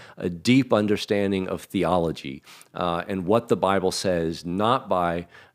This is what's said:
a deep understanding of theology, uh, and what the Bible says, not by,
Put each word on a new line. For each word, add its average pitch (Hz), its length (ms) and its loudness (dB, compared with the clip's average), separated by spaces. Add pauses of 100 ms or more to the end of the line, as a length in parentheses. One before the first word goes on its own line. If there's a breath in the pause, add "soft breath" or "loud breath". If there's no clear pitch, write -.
(160 loud breath)
a 92 140 -4
deep 120 420 2
understanding 101 760 0
of 90 160 -6
theology, 82 800 -2 (320 loud breath)
uh, 87 320 -2
and 95 180 -6
what 110 220 2
the 113 100 4
Bible 92 340 2
says, 82 540 -2
not 104 420 0
by, 87 380 0 (300 loud breath)